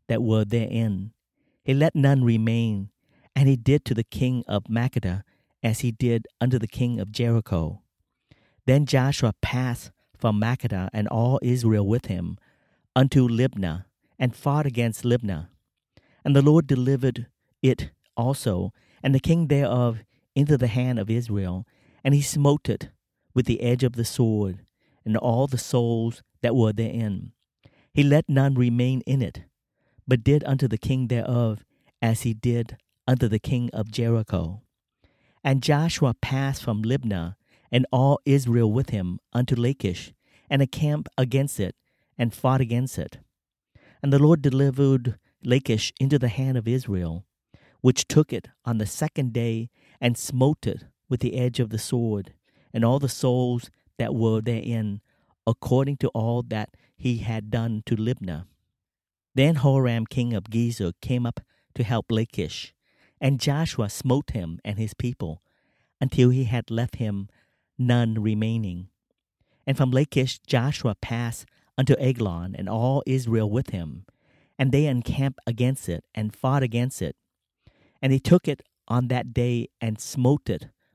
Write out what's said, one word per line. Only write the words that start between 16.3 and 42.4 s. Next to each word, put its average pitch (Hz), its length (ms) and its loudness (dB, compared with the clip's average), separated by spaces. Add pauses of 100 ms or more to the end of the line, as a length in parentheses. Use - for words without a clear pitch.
the 139 80 8
Lord 151 240 6
delivered 127 580 0 (380)
it - 280 0 (240)
also, 110 560 -2 (300)
and 135 140 2
the 135 40 4
king 165 280 2
thereof, 123 560 0 (320)
into 143 220 4
the 123 100 2
hand 123 320 -2
of 104 100 -4
Israel, 101 560 -2 (380)
and 135 100 4
he 143 80 4
smote 143 480 2
it - 220 -6 (420)
with 127 140 0
the 120 140 0
edge 123 220 2
of 123 100 0
the 117 120 -2
sword, 104 580 0 (400)
and 110 140 0
all 127 300 2
the 127 100 -4
souls 117 640 -2 (200)
that 120 140 0
were 110 180 4
therein. 107 580 -4 (600)
He 143 120 4
let 143 260 4
none 135 240 4
remain 123 480 2
in 131 220 0
it, - 220 -8 (640)
but 120 160 2
did 143 200 4
unto 135 240 0
the 110 100 -2
king 131 300 -2
thereof 117 580 -2 (340)
as 113 220 0
he 113 120 -2
did 117 440 -2 (300)
unto 127 200 2
the 104 120 0
king 120 320 -2
of 110 200 -6
Jericho. 107 680 -2 (840)
And 135 200 0
Joshua 147 500 2
passed 135 480 -4
from 110 220 -2
Libnah, 107 520 -2 (380)
and 127 160 0
all 135 360 2
Israel 120 440 2
with 123 200 -2
him, 92 280 -6 (140)
unto 123 240 -2
Lachish, 120 580 -4 (360)
and 139 120 2
encamped 151 560 -2
against 135 400 -2
it, 92 160 -4 (440)
and 120 160 -2
fought 131 260 0